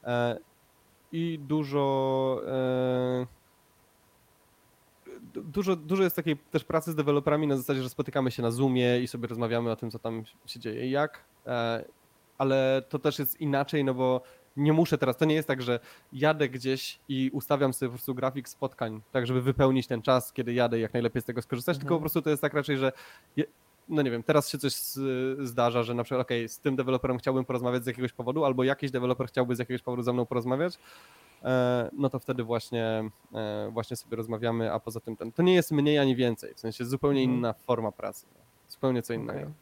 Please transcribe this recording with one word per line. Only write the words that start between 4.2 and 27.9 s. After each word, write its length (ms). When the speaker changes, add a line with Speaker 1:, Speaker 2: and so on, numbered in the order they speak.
Speaker 1:
du-, 100
dużo, 320
dużo 280
jest 120
takiej 220
też 260
pracy 280
z 40
deweloperami 520
na 100
zasadzie, 260
że 60
spotykamy 420
się 120
na 80
Zoomie 500
i 60
sobie 200
rozmawiamy 440
o 40
tym, 160
co 80
tam 240
się 140
dzieje 280
i 40
jak. 320
E, 380
ale 520
to 100
też 200
jest 220
inaczej, 420
no 100
bo 280
nie 160
muszę 240
teraz, 200
to 80
nie 100
jest 120
tak, 140
że 180
jadę 360
gdzieś 500
i 240
ustawiam 400
sobie 160
po 40
prostu 220
grafik 340
spotkań, 520
tak 160
żeby 140
wypełnić 460
ten 140
czas, 320
kiedy 200
jadę 260
i 20
jak 120
najlepiej 280
z 40
tego 160
skorzystać, 360
tylko 120
po 60
Speaker 2:
Mhm. 60
Speaker 1:
prostu 200
to 80
jest 120
tak 120
raczej, 240
że 140
je-, 100
no 120
nie 100
wiem, 120
teraz 260
się 80
coś 180
z-, 640
zdarza, 440
że 100
na 100
przykład, 180
okej, 280
z 100
tym 160
deweloperem 420
chciałbym 280
porozmawiać 380
z 40
jakiegoś 260